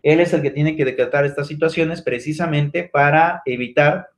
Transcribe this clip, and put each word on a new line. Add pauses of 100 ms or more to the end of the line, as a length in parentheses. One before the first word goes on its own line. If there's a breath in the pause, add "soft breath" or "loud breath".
Él
es
el
que
tiene
que
decretar
estas
situaciones
precisamente
para
evitar (100)